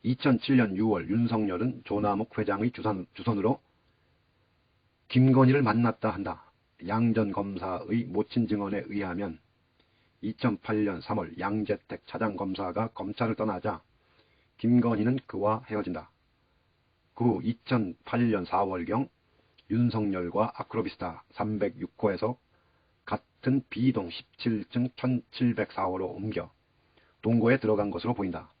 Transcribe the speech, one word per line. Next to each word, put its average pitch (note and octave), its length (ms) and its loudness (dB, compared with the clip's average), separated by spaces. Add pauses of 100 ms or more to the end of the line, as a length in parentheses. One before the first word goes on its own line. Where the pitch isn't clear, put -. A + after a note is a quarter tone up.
이천칠 B2+ 540 2
년 G#2 220 4
유월 G2 320 0
윤석열은 A2 720 0
조남욱 G#2 540 -2
회장의 G#2 340 0
주선, F#2 420 -4
주선으로 A2 460 0 (1500)
김건희를 C3 520 8
만났다 A#2 480 2
한다. - 400 -6 (380)
양 A2+ 260 2
전 G#2+ 200 2
검사의 G2 720 -4
모친 A#2 420 0
증언에 G2+ 400 -2
의하면 F#2+ 520 -4 (840)
이천팔 G#2+ 640 -2
년 F#2 160 -4
삼월 F#2+ 360 -6
양재택 G#2 680 -4
차장 G#2+ 280 -4
검사가 G2 540 -4
검찰을 G#2+ 460 -4
떠나자 G#2 480 -4 (760)
김건희는 A#2+ 720 2
그와 G#2+ 420 0
헤어진다. - 400 -6 (1040)
그 A#2+ 120 -4
후 G#2 180 2
이천팔 A2+ 880 -2
년 F#2+ 140 0
사월경 F#2+ 640 -2 (600)
윤석열과 G#2 840 0
아크로비스타 - 680 -6 (100)
삼백육 G#2 680 -4
호에서 A2 360 0 (680)
같은 - 640 -2
B동 A2 400 0
십칠 - 600 -4
층 B2 260 0
천칠백사 A#2+ 880 -2
호로 F#2 220 -2
옮겨 F#2 440 -6 (680)
동거에 A#2 380 4
들어간 G#2 320 2
것으로 A#2+ 240 -2
보인다. F2+ 440 -6